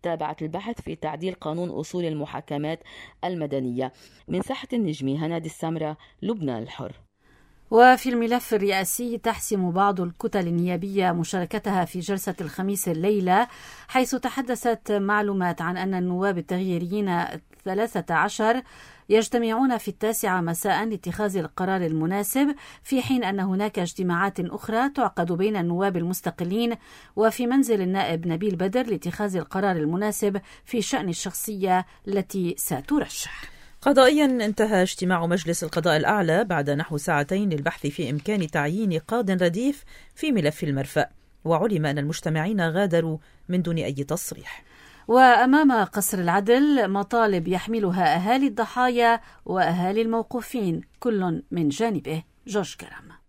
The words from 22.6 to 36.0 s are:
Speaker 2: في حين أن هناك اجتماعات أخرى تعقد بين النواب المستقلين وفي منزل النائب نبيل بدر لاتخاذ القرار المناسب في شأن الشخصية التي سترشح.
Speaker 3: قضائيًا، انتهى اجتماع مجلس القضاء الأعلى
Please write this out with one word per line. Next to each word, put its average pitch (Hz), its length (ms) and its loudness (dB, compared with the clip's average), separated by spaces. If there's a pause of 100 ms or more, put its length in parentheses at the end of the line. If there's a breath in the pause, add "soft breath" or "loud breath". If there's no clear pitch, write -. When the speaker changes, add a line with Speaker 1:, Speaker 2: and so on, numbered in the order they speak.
Speaker 2:
في 262 180 0
حين 247 220 0
أن 196 160 -2
هناك 196 400 -2
اجتماعات 180 600 -2
أخرى 220 500 -2
تعقد 190 420 -2
بين 196 240 0
النواب 180 420 0
المستقلين 180 800 -2 (400 loud breath)
وفي 226 320 2
منزل 240 340 4
النائب 180 460 0
نبيل 180 280 -2
بدر 196 300 0
لاتخاذ 190 500 -4
القرار 190 400 -2
المناسب 196 680 -2 (240 loud breath)
في 233 160 -4
شأن 185 280 -2
الشخصية 185 760 -2 (220 soft breath)
التي 190 500 -2
سترشح. - 960 -4 (280 soft breath)
Speaker 3:
قضائيًا، 285 440 8
انتهى 214 560 2
اجتماع 180 440 0
مجلس 170 380 0
القضاء 160 340 2
الأعلى 175 460 4